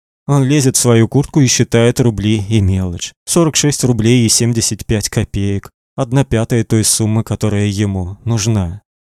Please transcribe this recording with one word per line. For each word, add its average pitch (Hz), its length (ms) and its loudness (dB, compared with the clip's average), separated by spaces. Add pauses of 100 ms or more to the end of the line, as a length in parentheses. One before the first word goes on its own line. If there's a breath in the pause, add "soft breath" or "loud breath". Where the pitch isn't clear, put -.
(260)
Он 143 160 2
лезет 135 320 2
в - 60 -2
свою 113 260 4
куртку - 320 -2
и 139 80 4
считает 120 540 2
рубли 107 480 0
и 110 120 2
мелочь. 95 520 -2 (120)
Сорок 165 300 0
шесть - 300 0
рублей 120 420 2
и - 20 2
семьдесят 113 560 -2
пять 107 240 -2
копеек. 101 640 -4 (240)
Одна 131 300 0
пятая 113 400 0
той 110 180 0
суммы, 110 400 0
которая 104 440 -2
ему 98 580 -4
нужна. 104 580 -2 (240)